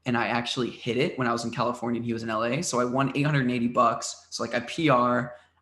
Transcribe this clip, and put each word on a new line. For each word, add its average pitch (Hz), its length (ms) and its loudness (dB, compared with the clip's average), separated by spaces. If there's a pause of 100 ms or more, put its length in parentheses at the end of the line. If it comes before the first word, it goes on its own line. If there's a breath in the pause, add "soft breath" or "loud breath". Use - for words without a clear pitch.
And 123 120 0
I 113 120 0
actually 120 420 -2
hit - 280 -6
it 139 200 0
when 127 80 0
I 120 60 0
was 117 120 -2
in 117 60 -4
California 117 480 -2
and 117 80 -6
he 117 60 -2
was 113 100 -4
in 117 80 -6
L 110 140 0
A. 131 180 0
So 131 160 -2
I 123 60 2
won 127 320 0
eight 143 80 2
hundred 147 160 2
and 123 100 2
eighty 120 160 0
bucks. 120 640 0
So, - 140 -4
like, 117 100 -6
I 120 60 2
P 151 280 0
R, 123 460 4 (260 loud breath)